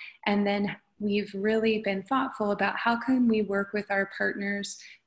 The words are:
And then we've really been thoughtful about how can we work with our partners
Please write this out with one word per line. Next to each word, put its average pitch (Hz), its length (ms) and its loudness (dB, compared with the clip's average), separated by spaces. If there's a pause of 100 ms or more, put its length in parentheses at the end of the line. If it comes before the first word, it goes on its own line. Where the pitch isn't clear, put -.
(260)
And 202 200 2
then 202 280 0 (240)
we've 202 360 0
really 220 440 2
been 196 240 -2
thoughtful 214 500 0
about 202 240 0
how 233 220 2
can 254 300 4
we 220 140 4
work 196 320 -2
with 202 160 -2
our 196 260 0
partners 202 600 -4 (280)